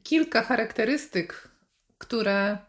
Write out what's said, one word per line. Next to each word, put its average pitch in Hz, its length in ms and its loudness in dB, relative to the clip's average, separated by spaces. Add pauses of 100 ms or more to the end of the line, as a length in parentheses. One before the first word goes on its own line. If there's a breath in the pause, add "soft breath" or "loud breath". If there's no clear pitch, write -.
kilka 320 400 2
charakterystyk, 233 1040 -2 (500)
które 202 600 0 (100)